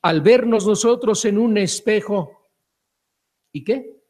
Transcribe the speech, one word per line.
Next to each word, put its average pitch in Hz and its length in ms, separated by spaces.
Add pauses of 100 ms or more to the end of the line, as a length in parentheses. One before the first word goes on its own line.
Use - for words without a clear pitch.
al 165 180
vernos 226 460
nosotros 220 580
en 208 140
un 226 180
espejo. 202 920 (1000)
¿Y 151 120
qué? 247 320 (140)